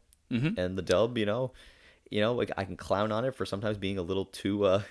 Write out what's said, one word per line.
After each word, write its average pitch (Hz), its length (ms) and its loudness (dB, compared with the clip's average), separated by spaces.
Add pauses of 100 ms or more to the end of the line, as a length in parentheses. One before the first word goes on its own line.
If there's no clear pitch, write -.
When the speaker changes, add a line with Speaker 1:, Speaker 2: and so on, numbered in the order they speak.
(320)
Speaker 1:
Mm-hmm. 135 280 0
Speaker 2:
And 92 180 -2
the 95 40 -2
dub, 101 360 4
you 107 80 0
know, 120 260 -2 (580)
you 104 120 0
know, 113 120 2
like, 117 240 -2
I 98 80 -2
can 92 120 -8
clown 104 340 0
on 113 140 0
it 135 100 -4
for - 100 -6
sometimes 104 320 -4
being 98 200 -4
a 92 40 0
little 92 240 -2
too, 101 400 0
uh, 95 260 6